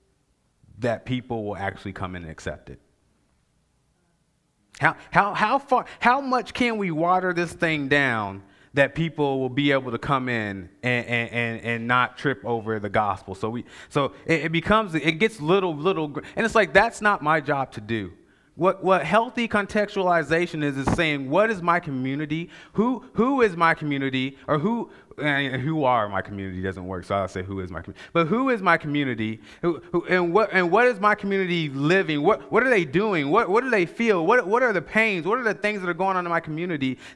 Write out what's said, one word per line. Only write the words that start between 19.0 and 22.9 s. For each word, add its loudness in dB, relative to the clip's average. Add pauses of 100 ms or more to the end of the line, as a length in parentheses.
healthy 0
contextualization 0
is, -2
is 0
saying, 0
"What 4
is -4
my 2
community? -4 (240)
Who, 0